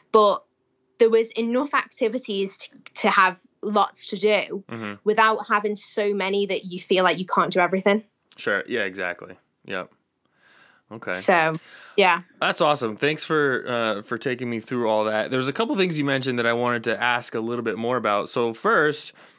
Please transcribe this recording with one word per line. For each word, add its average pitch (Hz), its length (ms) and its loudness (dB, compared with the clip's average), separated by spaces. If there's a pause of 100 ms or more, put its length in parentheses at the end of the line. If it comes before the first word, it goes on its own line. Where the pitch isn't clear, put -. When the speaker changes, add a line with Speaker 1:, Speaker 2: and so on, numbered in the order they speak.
(120)
Speaker 1:
but 208 300 4 (560)
there 226 120 6
was 226 220 2
enough 240 420 -2
activities 214 840 -4
to, - 100 -10 (260)
to - 160 0
have 185 300 2 (220)
lots 208 440 -2
to 214 100 -8
do 196 520 0
Speaker 2:
Mm-hmm. 107 260 -8 (100)
Speaker 1:
without 220 440 2
having 208 260 0
so 202 400 -2
many 196 320 -2
that 190 200 -4
you 180 120 -10
feel 185 240 2
like 175 160 4
you 185 80 -6
can't 180 260 0
do 185 80 0
everything. 190 440 2 (320)
Speaker 2:
Sure. 101 300 0
Yeah, 117 160 -2
exactly. 92 540 -8 (300)
Yep. 95 240 -8 (1000)
Okay. 107 200 -8
Speaker 1:
So, 160 440 2 (400)
yeah. 180 260 4 (180)
Speaker 2:
That's 185 200 0
awesome. 135 360 2
Thanks 151 280 -2
for, 143 420 0
uh, 113 360 -2
for 117 160 -8
taking 123 320 -4
me 113 100 -4
through 120 280 -2
all 107 160 2
that. 107 260 0
There's 131 180 0
a 135 40 0
couple 233 240 -2
things 180 220 0
you 147 60 0
mentioned 131 340 -2
that 117 80 0
I 117 60 2
wanted 120 320 0
to 110 180 -2
ask 120 320 0
a 117 60 -4
little 117 240 -4
bit 110 140 -4
more 117 180 -2
about. 104 320 0
So 120 240 -2
first, 151 600 0 (260)